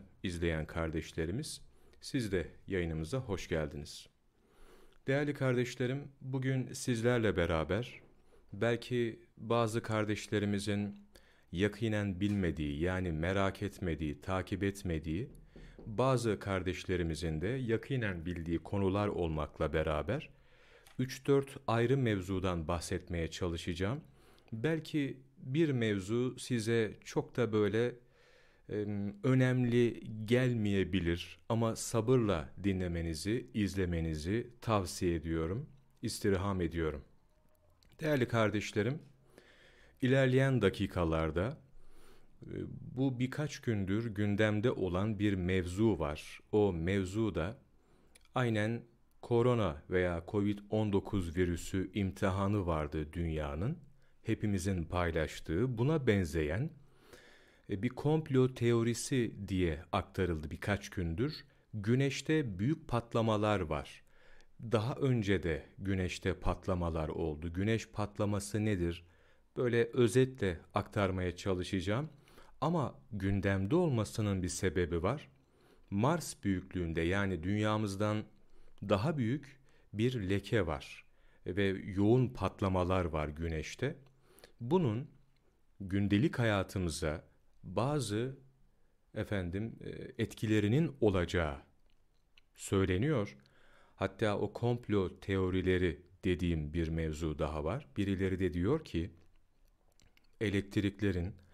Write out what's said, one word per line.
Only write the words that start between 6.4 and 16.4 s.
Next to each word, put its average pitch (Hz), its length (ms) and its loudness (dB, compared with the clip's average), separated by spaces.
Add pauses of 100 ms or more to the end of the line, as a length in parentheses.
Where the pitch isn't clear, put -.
sizlerle 117 640 2
beraber 85 640 0 (520)
belki 117 680 -2 (160)
bazı 117 460 0
kardeşlerimizin 104 1160 0 (560)
yakinen 104 680 0
bilmediği, 80 600 0
yani 92 320 0
merak 95 500 0
etmediği, 80 580 -4
takip 95 420 -4
etmediği, 85 800 -4 (460)
bazı 117 520 2
kardeşlerimizin 85 1040 -2